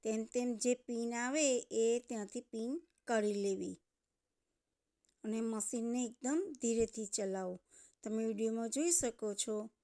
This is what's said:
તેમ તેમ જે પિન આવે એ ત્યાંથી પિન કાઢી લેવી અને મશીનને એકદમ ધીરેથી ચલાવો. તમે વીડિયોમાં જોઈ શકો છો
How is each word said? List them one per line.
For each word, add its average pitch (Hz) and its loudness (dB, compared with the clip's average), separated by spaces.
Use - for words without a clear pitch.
તેમ 220 0
તેમ 247 0
જે 247 4
પિન 233 -2
આવે 254 4
એ 226 2
ત્યાંથી 233 -6
પિન 240 -4
કાઢી 214 2
લેવી 196 -2
અને 220 -2
મશીનને 233 -2
એકદમ 294 -2
ધીરેથી 226 2
ચલાવો. 190 -4
તમે 220 -2
વીડિયોમાં 226 0
જોઈ 320 2
શકો 226 0
છો 214 -4